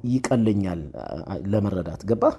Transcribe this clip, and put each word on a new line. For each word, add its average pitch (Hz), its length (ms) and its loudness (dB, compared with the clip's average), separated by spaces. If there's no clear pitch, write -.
ይቀለኛል፣ 107 760 2
አ-፣ - 140 -10
አ-፣ 92 220 -6
ለመረዳት 95 600 0
ገባህ? 117 340 2